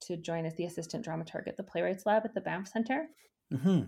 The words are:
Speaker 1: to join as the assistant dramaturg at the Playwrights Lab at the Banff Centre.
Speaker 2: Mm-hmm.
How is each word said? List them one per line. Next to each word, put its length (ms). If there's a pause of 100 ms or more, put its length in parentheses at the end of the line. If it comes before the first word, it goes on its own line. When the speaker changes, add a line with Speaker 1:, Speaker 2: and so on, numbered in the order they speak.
Speaker 1:
to 160
join 280
as 100
the 100
assistant 400
dramaturg 420
at 80
the 80
Playwrights 420
Lab 200
at 80
the 80
Banff 260
Centre. 380 (480)
Speaker 2:
Mm-hmm. 340